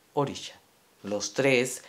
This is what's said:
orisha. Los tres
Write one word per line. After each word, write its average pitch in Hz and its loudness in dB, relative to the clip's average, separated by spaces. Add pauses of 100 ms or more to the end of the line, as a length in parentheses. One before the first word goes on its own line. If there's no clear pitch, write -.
(140)
orisha. - -4 (420)
Los 101 -4
tres 131 2